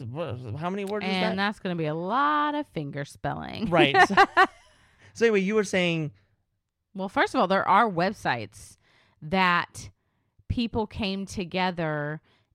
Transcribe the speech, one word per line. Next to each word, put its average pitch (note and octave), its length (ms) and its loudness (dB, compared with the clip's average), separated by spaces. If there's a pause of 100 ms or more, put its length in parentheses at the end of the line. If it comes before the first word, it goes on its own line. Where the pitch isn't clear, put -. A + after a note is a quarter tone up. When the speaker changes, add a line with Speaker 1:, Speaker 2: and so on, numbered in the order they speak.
(100)
Speaker 1:
what, B2+ 480 -8
how F3+ 120 -6
many G3 140 -6
words G3 220 -6
is F#3+ 60 -2
Speaker 2:
And F#3 260 -2
Speaker 1:
that?" G3 80 -2
Speaker 2:
that's G#3 140 -6
gonna F3+ 160 -6
be D#3+ 100 -4
a D3+ 80 -4
lot C#4+ 600 -2
of D4 180 -6
finger D3 300 -8
spelling. C#3 640 -8
Speaker 1:
Right. D#3 260 6 (120)
So, G3 60 -2
Speaker 2:
<laughs> F#4+ 320 6 (680)
Speaker 1:
so A3+ 120 2
anyway, G#3 160 4
you G3 120 0
were G#3+ 80 2
saying F3 480 0 (840)
Speaker 2:
Well, F#3+ 160 -6
first D#4+ 280 0
of C4 40 4
all, G3+ 60 4
there F#3+ 220 2
are G#3 200 6
websites E3+ 880 -4 (460)
that F3 680 0 (580)
people A#3 400 -2
came G3 360 -6
together E3 960 -4 (340)